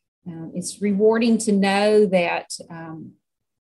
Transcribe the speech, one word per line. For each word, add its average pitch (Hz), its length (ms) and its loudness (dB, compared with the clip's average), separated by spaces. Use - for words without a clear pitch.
Um, 160 300 -14
it's - 260 -10
rewarding 220 580 2
to 220 120 -2
know 202 560 4
that, 175 500 -2
um, 165 440 -16